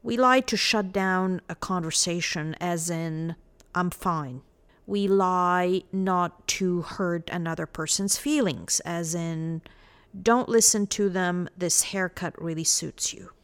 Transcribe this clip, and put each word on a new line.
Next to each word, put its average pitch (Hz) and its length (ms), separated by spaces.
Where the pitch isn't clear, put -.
We 233 120
lie 254 260
to 240 140
shut 196 380
down 185 560
a 165 60
conversation, 165 1040
as 175 300
in, 165 440
"I'm 180 160
fine." 147 540
We 202 220
lie 180 760
not 185 560
to 175 240
hurt 170 480
another 165 340
person's 190 520
feelings, 208 640
as 170 340
in, 165 480
"Don't 233 260
listen 214 400
to 202 220
them, 180 480
this 180 240
haircut 185 580
really 165 240
suits - 480
you." 185 200